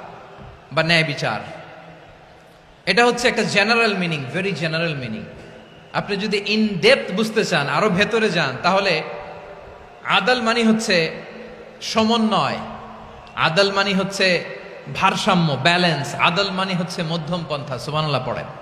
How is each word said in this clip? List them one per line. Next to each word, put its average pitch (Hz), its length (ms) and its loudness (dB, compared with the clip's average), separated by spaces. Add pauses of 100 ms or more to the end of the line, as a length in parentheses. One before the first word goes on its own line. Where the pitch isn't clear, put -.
(720)
বা 156 100 2
ন্যায় 165 200 4
বিচার। 139 360 -2 (1500)
এটা 196 200 4
হচ্ছে 240 220 4
একটা 220 160 2
জেনারেল 208 540 2
মিনিং, 165 360 -2
very 190 180 -2
general 160 440 -2
meaning। 110 280 -8 (680)
আপনি 196 220 -4
যদি 208 220 -2
in 202 480 0
depth 240 280 4
বুঝতে 214 320 0
চান, 143 240 0
আরো 170 200 2
ভেতরে 208 400 2
যান, 147 340 0
তাহলে 185 380 2 (1040)
আদল 220 360 2
মানে 226 220 2
হচ্ছে 214 480 2 (680)
সমন্বয়, 214 760 2 (800)
আদল 165 360 2
মানে 196 220 2
হচ্ছে 185 680 0 (360)
ভারসাম্য, 180 580 2
ব্যালেন্স, 165 640 2
আদল 180 360 2
মানে 190 220 -2
হচ্ছে 175 300 -4
মধ্যম 165 460 -4
পন্থা। 139 280 -6
সুবহানাল্লাহ 147 480 -2
পড়েন। 104 200 -4 (160)